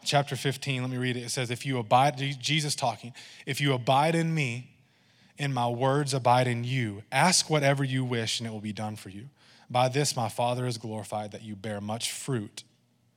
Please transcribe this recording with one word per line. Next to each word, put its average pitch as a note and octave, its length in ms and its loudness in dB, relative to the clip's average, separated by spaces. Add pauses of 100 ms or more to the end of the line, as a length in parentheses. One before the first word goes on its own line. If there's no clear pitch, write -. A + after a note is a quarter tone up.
chapter C#3+ 320 2
fifteen, C3 480 -2
let B2+ 80 -4
me B2+ 60 -4
read B2 200 0
it. B2 40 -6
It A#2+ 100 -8
says, B2 180 -2
"If A#2+ 160 -4
you C3 140 0
abide," C3 400 4
Je-, C#3 160 -2
Jesus C#3+ 400 0
talking, A#2+ 380 -4 (340)
"if C#3 120 -4
you C#3+ 140 4
abide C3 400 4
in E3 200 2
me B2+ 420 -4 (640)
and C#3 140 -2
my B2+ 140 2
words C3+ 460 2
abide B2+ 340 6
in A#2+ 160 0
you, A#2+ 380 -2 (100)
ask D#3+ 380 4
whatever C#3 340 4
you C3 220 0
wish A#2 340 -2
and A#2 60 -6
it A2 60 -6
will G#2+ 100 -8
be G#2+ 120 -6
done G#2+ 220 -6
for G2+ 140 -14
you. G#2 200 -14 (420)
By B2+ 180 4
this C#3 260 0
my A2+ 140 0
Father B2 380 -2
is A#2 100 -4
glorified, G#2+ 540 -8
that G#2 100 -14
you G#2+ 140 -12
bear G2+ 260 -6
much A2 300 -4
fruit." - 520 -6 (540)